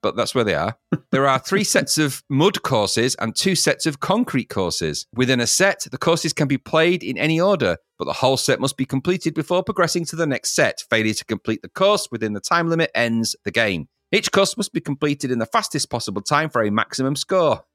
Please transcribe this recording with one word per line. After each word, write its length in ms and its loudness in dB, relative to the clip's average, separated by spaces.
but 120 0
that's 200 -2
where 100 2
they 100 2
are. 220 -2
<laughs> 180 -6
There 160 2
are 120 4
three 260 -2
sets 320 0
of 320 0
mud 340 2
courses 520 2
and 200 -6
two 200 0
sets 320 0
of 140 -2
concrete 500 0
courses. 640 -4
Within 260 2
a 60 0
set, 440 2
the 60 -10
courses 380 0
can 140 0
be 100 0
played 440 0
in 140 -6
any 240 0
order, 380 2
but 60 -6
the 80 -2
whole 240 2
set 240 0
must 160 -2
be 80 -4
completed 480 -2
before 300 -2
progressing 440 -2
to 100 -10
the 100 -2
next 280 -2
set. 360 0
Failure 240 2
to 100 -8
complete 380 -4
the 80 -16
course 420 2
within 220 -4
the 60 -8
time 280 0
limit 260 0
ends 400 0
the 60 -4
game. 380 0
Each 180 0
course 280 2
must 160 -6
be 80 -2
completed 480 -2
in 80 0
the 80 -2
fastest 420 -2
possible 320 -4
time 300 0
for 120 2
a 80 0
maximum 460 0
score. 460 0